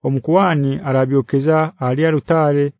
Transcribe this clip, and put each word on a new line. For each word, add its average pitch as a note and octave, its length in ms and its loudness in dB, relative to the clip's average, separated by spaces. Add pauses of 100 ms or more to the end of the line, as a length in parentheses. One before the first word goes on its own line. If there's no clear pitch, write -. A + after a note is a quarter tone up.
Omukuwani D3 720 0
arabyokeza C3+ 760 0 (220)
ali C3 280 -2
arutare D3 720 0